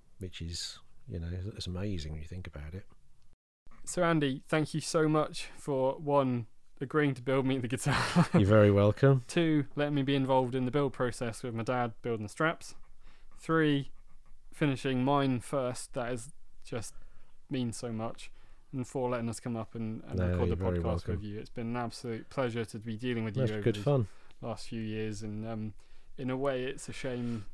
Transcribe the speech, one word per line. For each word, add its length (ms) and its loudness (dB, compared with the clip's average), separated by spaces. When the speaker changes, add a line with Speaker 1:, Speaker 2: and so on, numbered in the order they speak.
Speaker 1:
which 240 -8
is, 360 -8
you 100 -8
know, 100 -6
it's 100 -8
amazing 460 -4
when 80 -8
you 80 -8
think 180 -10
about 280 -10
it. 100 -10
Speaker 2:
So, 200 0
Andy, 440 4
thank 260 2
you 80 0
so 260 4
much 480 2
for, 380 2
one, 520 2
agreeing 340 2
to 80 -8
build 240 4
me 120 4
the 100 -2
guitar. 280 2
<laughs> 40 2
Speaker 1:
You're 100 8
very 260 10
welcome. 580 6
Speaker 2:
Two, 360 4
letting 180 2
me 80 4
be 120 2
involved 400 4
in 120 0
the 40 0
build 220 2
process 500 -2
with 120 -4
my 80 -2
dad 300 0
building 240 -2
the 20 -8
straps. 460 -2
Three, 520 4
finishing 520 2
mine 360 4
first. 540 -4
That 180 -2
is 160 -6
just 280 -8
means 300 -2
so 140 -6
much. 380 -6
And 140 -4
four, 220 -2
letting 220 -2
us 100 -8
come 160 -4
up 180 -8
and, 320 -6
and 120 -4
Speaker 1:
No, 80 2
Speaker 2:
record 160 2
the 60 4
Speaker 1:
you're 80 2
very 240 0
Speaker 2:
podcast 40 -2
Speaker 1:
welcome. 300 -2
Speaker 2:
with 100 -4
you. 140 -8
It's 100 -10
been 200 -6
an 80 -2
absolute 520 -6
pleasure 380 -2
to 120 -10
be 200 -6
dealing 260 0
with 120 -2
you 60 4
Speaker 1:
That's 100 2
Speaker 2:
over 100 -2
Speaker 1:
good 140 4
Speaker 2:
these 80 -6
Speaker 1:
fun. 220 6
Speaker 2:
last 260 -6
few 140 -6
years. 400 -4
And, 260 -6
um, 240 -4
in 100 -4
a 80 0
way, 280 0
it's 240 -8
a 40 -8
shame 600 -4